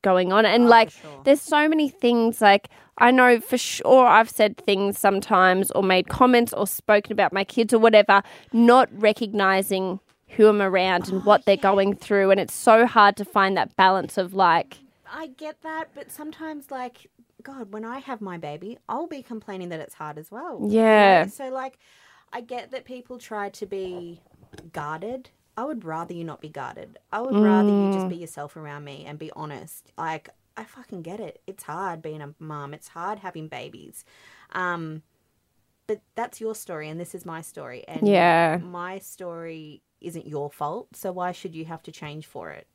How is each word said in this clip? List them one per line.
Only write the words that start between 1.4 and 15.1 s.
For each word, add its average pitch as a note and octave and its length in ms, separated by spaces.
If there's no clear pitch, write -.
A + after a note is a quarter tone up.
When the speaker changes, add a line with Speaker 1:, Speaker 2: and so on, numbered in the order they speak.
Speaker 1:
so D4+ 280
many D4+ 200
things, A#3 520
like, G3+ 280
I A#3+ 140
know B3 280
for B3 180
sure - 500
I've A3+ 220
said G#3+ 280
things G3+ 420
sometimes F#3+ 720
or G3 120
made F#3 260
comments B3 440
or G3+ 140
spoken - 440
about G3 220
my G3 100
kids A#3 300
or A3 60
whatever, G#3 420
not A#3 400
recognizing G3 1080
who G#3+ 180
I'm G#3 160
around F#3 460
and F#3+ 120
Speaker 2:
Oh, - 40
Speaker 1:
what G#3 200
they're G3 100
Speaker 2:
yeah. F#3 60
Speaker 1:
going G3 340
through. G3 360
And G3 80
it's - 160
so A#3 320
hard G#3 300
to G3+ 80
find G3 300
that - 200
balance F#3+ 420
of, F#3 160
like, F3 460